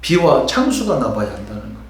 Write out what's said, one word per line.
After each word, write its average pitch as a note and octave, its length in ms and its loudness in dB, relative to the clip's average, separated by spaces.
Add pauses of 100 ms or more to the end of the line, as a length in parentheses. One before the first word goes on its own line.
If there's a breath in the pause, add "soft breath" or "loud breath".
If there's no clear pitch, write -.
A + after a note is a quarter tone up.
비와 E3+ 440 4
창수가 G#3+ 540 0
나봐야 G#2+ 280 -2
한다는 G#2 340 -10
거예요. G#2+ 180 -12 (100)